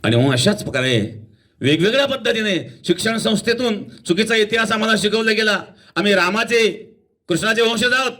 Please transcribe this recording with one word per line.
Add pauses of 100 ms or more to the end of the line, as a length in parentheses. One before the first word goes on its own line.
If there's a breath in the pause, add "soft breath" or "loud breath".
आणि
म्हणून
अशाच
प्रकारे (340 soft breath)
वेगवेगळ्या
पद्धतीने
शिक्षण
संस्थेतून
चुकीचा
इतिहास
आम्हाला
शिकवला
गेला. (320 soft breath)
आम्ही
रामाचे, (580)
कृष्णाचे
वंशज
आहोत.